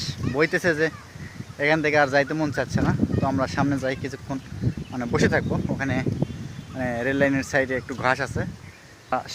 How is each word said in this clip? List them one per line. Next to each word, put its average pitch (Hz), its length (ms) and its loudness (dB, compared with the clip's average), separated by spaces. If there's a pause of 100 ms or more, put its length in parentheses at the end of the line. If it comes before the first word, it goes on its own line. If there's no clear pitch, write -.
(340)
বইতেছে 165 400 2
যে 156 120 2 (720)
এখান 151 260 4
থেকে 151 140 4
আর 143 160 6
যাইতে 143 200 4
মন 156 220 0
চাচ্ছে 135 240 0
না। 143 120 4 (280)
তো - 60 0
আমরা 135 200 2
সামনে 139 360 0
যাই 131 200 -2
কিছুক্ষণ, 135 360 -6 (520)
মানে 127 220 -6
বসে 151 160 4
থাকবো। - 260 2 (180)
ওখানে 135 240 -2 (760)
মানে 131 140 -4 (200)
রেল 135 140 2
লাইনের 139 300 2
সাইডে 131 260 2
একটু 123 180 -6
ঘাস 127 260 2
আছে, 131 240 -4
আ, - 720 -8 (180)